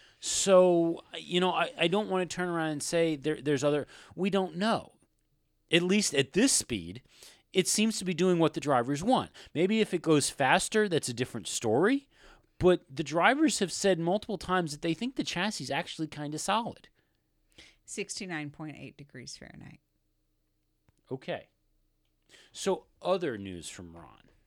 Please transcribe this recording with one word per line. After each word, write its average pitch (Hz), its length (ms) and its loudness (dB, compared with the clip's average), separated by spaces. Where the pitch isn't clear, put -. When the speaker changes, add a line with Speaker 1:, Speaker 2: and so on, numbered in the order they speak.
Speaker 1:
So, 175 840 4
you 165 220 -2
know, 180 140 4
I, 160 260 0
I 165 80 2
don't 202 240 0
wanna 185 160 0
turn 180 220 -6
around 165 220 -2
and 147 120 -6
say 165 320 0
there, 147 260 -4
there's 135 220 0
other, 147 240 0
we 185 140 0
don't 185 260 -2
know. 196 380 -2
At 170 120 6
least 196 300 2
at 139 200 0
this 233 180 4
speed, 92 520 -4
it 185 160 2
seems 214 300 0
to 196 60 -8
be 180 100 -2
doing 175 260 2
what 156 140 4
the 156 60 -6
drivers 135 440 0
want. 208 260 2
Maybe 190 260 2
if 202 140 0
it 165 80 -4
goes 151 260 4
faster, 180 600 2
that's 160 200 -2
a 123 60 -6
different 117 320 -6
story. 175 640 0
But 180 220 4
the 151 120 -6
drivers 202 560 2
have 175 100 -2
said 185 300 2
multiple 185 380 -2
times 180 340 -2
that 147 100 -12
they 170 100 0
think 247 220 -6
the - 80 -4
chassis 185 400 -4
is 127 80 -8
actually 156 380 -6
kinda 151 300 -8
solid. 214 500 -4
Speaker 2:
sixty-nine 175 640 -8
point 147 280 -14
eight 135 180 -18
degrees 143 400 -18
Fahrenheit. - 440 -20
Speaker 1:
Okay. 135 380 -10
So - 320 -6
other 175 380 -2
news 92 300 -12
from 87 260 -16
Ron 78 340 -20